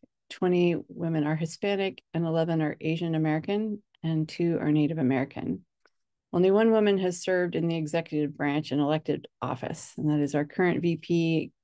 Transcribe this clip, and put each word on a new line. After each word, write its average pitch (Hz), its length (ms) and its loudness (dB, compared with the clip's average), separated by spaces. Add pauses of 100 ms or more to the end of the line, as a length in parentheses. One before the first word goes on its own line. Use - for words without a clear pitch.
(300)
twenty 180 460 2 (120)
women 160 380 -2
are 156 100 0
Hispanic, 196 640 -4 (120)
and 165 100 0
eleven 165 380 0
are 151 180 -2
Asian 165 340 -2
American, 196 680 -2 (200)
and 160 240 0
two 170 360 -2
are 151 100 2
Native 151 240 2
American. 135 720 -2 (640)
Only 185 200 4
one 226 180 6
woman 208 280 4
has 180 220 -2
served 180 360 0
in 165 100 0
the 165 80 0
executive 156 640 -2
branch 147 340 -2
in 143 80 0
elected 147 480 0 (160)
office, - 560 -8
and 151 120 0
that 147 100 2
is 143 160 -2
our 147 80 0
current 170 360 0
V 170 160 0
P, 165 540 0 (140)